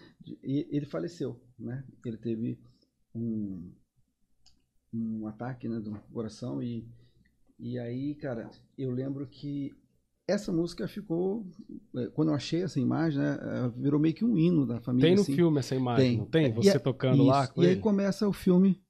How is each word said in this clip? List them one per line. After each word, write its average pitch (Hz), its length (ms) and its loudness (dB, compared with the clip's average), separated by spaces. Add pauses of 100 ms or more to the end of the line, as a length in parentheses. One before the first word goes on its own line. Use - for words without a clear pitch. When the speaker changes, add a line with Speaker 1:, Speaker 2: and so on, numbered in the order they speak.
(420)
Speaker 1:
E 139 240 -4 (100)
ele 147 100 -2
faleceu, 165 540 -8 (160)
né? 120 280 -10 (200)
Ele 113 120 -8
teve 117 420 -4 (560)
um, 104 560 -6 (1200)
um 110 340 -6
ataque, 120 420 -10
né, 113 120 -6
do 107 120 -10 (200)
coração 120 500 -8
e, 117 240 -6 (720)
e 120 200 -8
aí, 127 380 -6
cara, 123 340 -8 (280)
eu 131 120 -4
lembro 139 360 -6
que 143 480 -10 (540)
essa 202 240 -2
música 170 360 -2
ficou, 190 580 -4 (500)
é, 123 120 -4
quando 156 200 0
eu 151 60 2
achei 160 280 -2
essa 147 180 -4
imagem, 139 400 0
né, 143 200 -2
ela 117 280 -4
virou 135 320 0
meio 160 140 2
que 214 100 -6
um 233 120 2
hino 160 300 4
da 117 140 -4
família, 131 280 4
Speaker 2:
Tem 185 80 6
no 208 60 6
Speaker 1:
assim. 143 120 0
Speaker 2:
filme 160 240 4
essa 131 160 -2
imagem, 127 360 4
Speaker 1:
Tem. 113 80 2
Speaker 2:
não 101 80 -4
tem? 160 200 2
Speaker 1:
É, 117 60 2
Speaker 2:
Você 117 160 4
Speaker 1:
e 196 40 6
a-, 143 80 2
Speaker 2:
tocando 131 440 2
lá 135 200 6
Speaker 1:
isso. - 100 -10
Speaker 2:
com 170 80 2
Speaker 1:
E 175 40 8
aí 185 60 8
Speaker 2:
ele? 196 80 2
Speaker 1:
começa 202 480 0
o 185 40 0
filme. 185 580 4